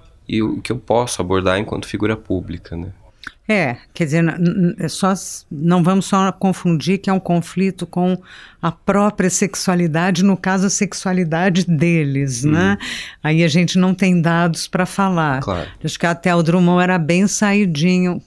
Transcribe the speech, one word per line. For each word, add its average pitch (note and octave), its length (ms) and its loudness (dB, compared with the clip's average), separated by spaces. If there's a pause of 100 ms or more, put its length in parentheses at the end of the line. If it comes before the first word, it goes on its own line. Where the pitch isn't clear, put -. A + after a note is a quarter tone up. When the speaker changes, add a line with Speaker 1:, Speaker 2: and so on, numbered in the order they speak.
(280)
Speaker 1:
e A2 140 -2
o A2 180 -4
que - 120 -6
eu A#2+ 60 -6
posso A#2+ 440 -2
abordar F#2 360 0
enquanto G2+ 280 -6
figura G#2 300 -4
pública, F2 600 -8
né? F2 120 -10 (580)
Speaker 2:
É, D#3+ 320 0 (140)
quer F3 120 -4
dizer, D#3 180 0
n-, E3 160 0
n-, F3 400 0
é D#3+ 80 -4
só F#3 240 -2
s-, - 400 -6
não E3+ 320 2
vamos F#3 240 2
só G3 240 0
confundir F3+ 680 -2
que G3 120 -4
é - 20 2
um F#3+ 60 0
conflito F3+ 680 -4
com F3+ 320 -2 (460)
a E3+ 80 -2
própria G3+ 580 0
sexualidade, F3 960 0
no G3 120 4
caso, F#3+ 300 0
a F#3+ 40 0
sexualidade F3+ 960 0
deles, C#3+ 800 0
Speaker 1:
Uhum. D3+ 80 2
Speaker 2:
né? F#3+ 260 2 (420)
Aí D#3+ 220 2
a E3+ 60 4
gente E3+ 280 2
não F#3 160 4
tem F3+ 300 2
dados E3+ 460 2
pra F3+ 180 -2
falar. E3 540 0
Speaker 1:
Claro. F2+ 280 -4 (140)
Speaker 2:
Acho - 160 -6
que - 80 0
até E3+ 260 0
o F3 120 4
Drummond F3 360 4
era F#3 160 2
bem F3 300 2
saidinho F3+ 1000 2